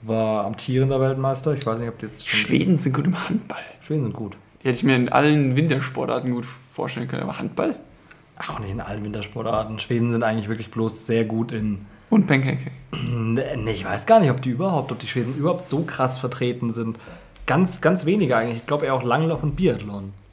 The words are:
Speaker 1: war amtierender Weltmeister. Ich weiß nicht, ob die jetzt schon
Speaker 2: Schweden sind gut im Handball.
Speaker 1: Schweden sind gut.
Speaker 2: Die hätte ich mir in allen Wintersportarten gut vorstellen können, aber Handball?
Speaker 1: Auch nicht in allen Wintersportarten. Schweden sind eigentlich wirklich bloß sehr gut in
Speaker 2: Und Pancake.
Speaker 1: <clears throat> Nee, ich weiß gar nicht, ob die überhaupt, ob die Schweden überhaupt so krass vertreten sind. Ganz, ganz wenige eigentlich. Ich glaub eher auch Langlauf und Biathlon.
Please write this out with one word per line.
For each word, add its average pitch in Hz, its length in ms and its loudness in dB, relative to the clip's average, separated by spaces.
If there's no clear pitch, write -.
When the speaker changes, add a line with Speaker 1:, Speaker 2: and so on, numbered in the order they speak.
Speaker 1:
war 110 440 0
amtierender 131 540 0
Weltmeister. 135 540 0
Ich 127 120 -2
weiß 113 140 -2
nicht, 117 100 -4
ob 113 100 -12
die 110 80 -8
jetzt - 200 -10
schon - 120 0
Speaker 2:
Schweden - 380 4
sind 135 160 0
gut 143 120 0
im 175 240 0
Handball. - 320 -4
Speaker 1:
Schweden 151 220 -2
sind 107 100 -4
gut. 104 220 -8
Speaker 2:
Die - 60 0
hätte 120 80 2
ich - 60 -2
mir 131 120 6
in 123 140 4
allen 143 460 6
Wintersportarten 131 760 0
gut 120 140 -4
vorstellen - 640 -8
können, - 160 -6
aber - 140 -6
Handball? - 380 -2
Speaker 1:
Auch - 100 -8
nicht 101 120 -8
in 107 100 -6
allen 104 220 -8
Wintersportarten. 110 760 -4
Schweden 120 320 0
sind 117 120 0
eigentlich 110 240 0
wirklich 113 240 -6
bloß 113 340 -2
sehr 113 200 2
gut 113 260 -2
in 107 340 -4
Speaker 2:
Und 208 180 6
Pancake. 131 440 0
Speaker 1:
<clears throat> - 120 -6
Nee, 117 680 -2
ich 95 140 -4
weiß 95 200 -4
gar - 140 10
nicht, 151 120 6
ob 127 100 0
die 127 100 -2
überhaupt, 151 400 0
ob 113 80 -6
die - 80 -10
Schweden 123 300 -2
überhaupt 170 320 0
so 147 140 0
krass 131 340 0
vertreten 123 540 -4
sind. 113 260 -4
Ganz, 180 360 2
ganz 170 240 2
wenige 165 320 4
eigentlich. 117 200 0
Ich 113 100 -10
glaub 147 160 0
eher 135 100 0
auch 127 100 0
Langlauf 151 400 2
und 147 120 0
Biathlon. 101 580 0